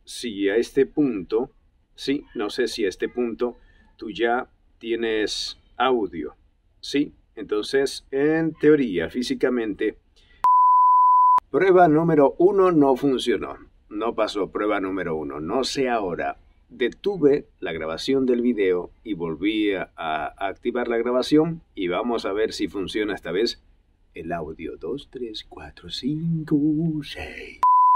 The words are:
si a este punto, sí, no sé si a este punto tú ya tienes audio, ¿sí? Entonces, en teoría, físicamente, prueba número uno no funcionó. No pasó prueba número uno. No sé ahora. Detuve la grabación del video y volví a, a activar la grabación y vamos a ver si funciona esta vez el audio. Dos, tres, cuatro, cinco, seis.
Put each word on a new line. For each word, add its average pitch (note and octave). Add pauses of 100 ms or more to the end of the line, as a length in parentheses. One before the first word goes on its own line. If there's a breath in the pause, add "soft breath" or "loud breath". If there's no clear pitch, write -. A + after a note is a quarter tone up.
si G2
a G2
este A#2
punto, A#2 (440)
sí, C#3
no G#2
sé A#2+
si A2
a F#2+
este -
punto A#2+ (380 soft breath)
tú A2+
ya A#2 (300)
tienes A2+ (160)
audio, A2 (460)
¿sí? - (240)
Entonces, A2
en D#3
teoría, B2+
físicamente, B2 (1500 soft breath)
prueba F3+
número D3+
uno F#3
no C#3
funcionó. A2+ (340)
No A2
pasó G#2
prueba G#2
número F#2
uno. D2
No G2+
sé B2+
ahora. F2 (300)
Detuve C#3+ (140)
la -
grabación E2
del B2
video F#2+ (140)
y A2
volví F#2+
a, F2
a D#2 (140)
activar A#2+
la A#2
grabación C#3 (140)
y F#2+
vamos A2
a G2
ver G#2+
si G#2
funciona G2
esta -
vez G2+ (500)
el E2+
audio. D#2+
Dos, B2+
tres, A2+
cuatro, -
cinco, D#3 (440)
seis. - (340)